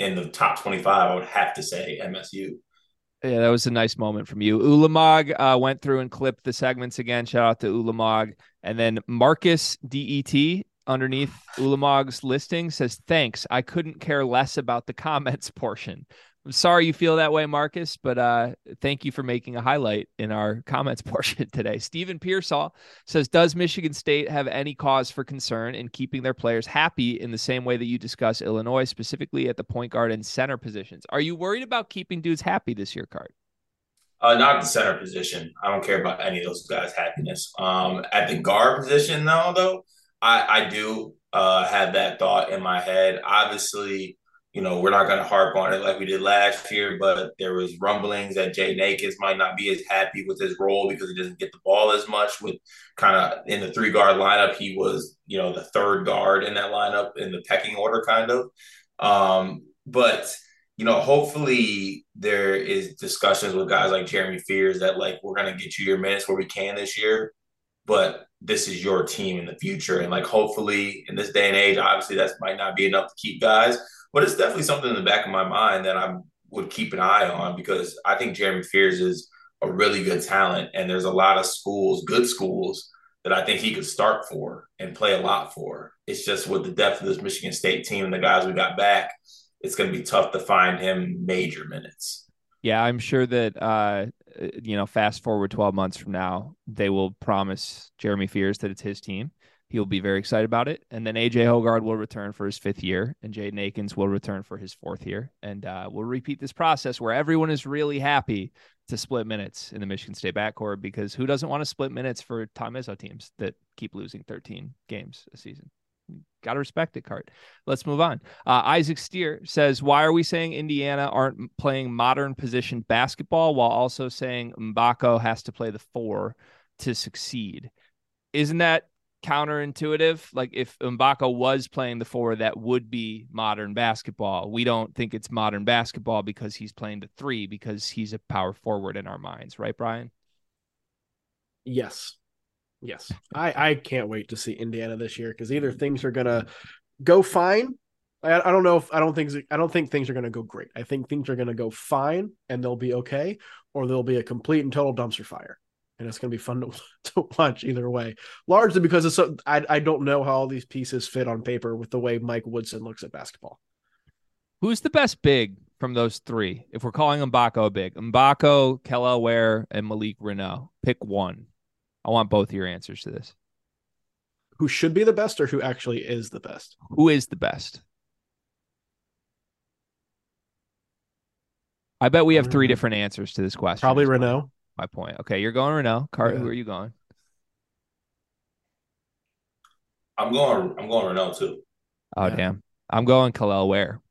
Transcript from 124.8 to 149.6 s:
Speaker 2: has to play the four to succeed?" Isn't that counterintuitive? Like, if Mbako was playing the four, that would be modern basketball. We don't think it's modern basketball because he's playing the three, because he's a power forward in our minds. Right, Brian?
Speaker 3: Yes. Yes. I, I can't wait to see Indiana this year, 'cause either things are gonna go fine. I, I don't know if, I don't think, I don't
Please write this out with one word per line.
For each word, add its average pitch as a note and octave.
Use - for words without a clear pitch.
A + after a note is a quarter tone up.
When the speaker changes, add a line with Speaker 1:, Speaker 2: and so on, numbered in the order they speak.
Speaker 2:
has A2+
to -
play A#2
the G#2
four G#2
to B2
succeed?" -
Isn't D3+
that E3
counterintuitive? D3+
Like, B2+
if -
Mbako C3
was B2+
playing A#2+
the A#2
four, A#2
that A2
would A#2
be A2+
modern G#2+
basketball. G#2
We A#2
don't A2+
think A2+
it's A2
modern G#2+
basketball A#2
because G#2
he's G#2+
playing G#2
the -
three, B2
because G#2
he's G#2+
a G#2+
power F#2+
forward G2+
in G2
our F#2+
minds. -
Right, A2
Brian? A#2
Speaker 3:
Yes. B2
Yes. -
I, D3+
I D3+
can't B2
wait G#2+
to A2
see A2+
Indiana A2+
this A2+
year, A2+
'cause A#2
either C#3
things C#3
are C3
gonna A#2+
go F3
fine. G3
I, E3
I F3+
don't F#3
know F3
if, -
I D#3+
don't D#3
think, D3+
I D3+
don't E3